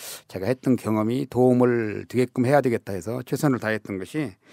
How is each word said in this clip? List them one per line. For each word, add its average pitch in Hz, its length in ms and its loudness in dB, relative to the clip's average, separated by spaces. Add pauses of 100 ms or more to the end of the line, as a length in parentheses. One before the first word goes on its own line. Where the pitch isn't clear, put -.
(280)
제가 95 200 -8
했던 127 280 2
경험이 110 540 -2
도움을 120 800 2
되게끔 123 360 0
해야 139 160 4
되겠다 113 320 -2
해서 110 300 -6
최선을 135 360 0
다했던 107 400 -4
것이, 117 320 -6 (220)